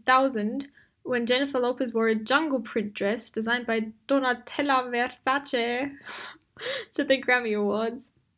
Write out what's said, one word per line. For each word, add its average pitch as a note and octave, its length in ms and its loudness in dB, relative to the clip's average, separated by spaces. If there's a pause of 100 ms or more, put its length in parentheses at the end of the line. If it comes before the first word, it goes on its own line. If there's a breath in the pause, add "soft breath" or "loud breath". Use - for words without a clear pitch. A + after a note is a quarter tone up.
thousand, C4 640 2 (360 soft breath)
when A#3+ 220 0
Jennifer C4 340 2
Lopez B3 340 0
wore A3+ 140 2
a A3 80 4
jungle C4+ 440 0
print G#3 320 -4
dress A3 380 -4
designed A#3 360 -2
by A3 260 -2 (160)
Donatella C4 840 0
Versace B3+ 1040 -2 (500 loud breath)
<laughs> - 520 -8
to C#4+ 100 0
the C4+ 180 4
Grammy A#3+ 340 2
Awards. G#3+ 540 -2 (280)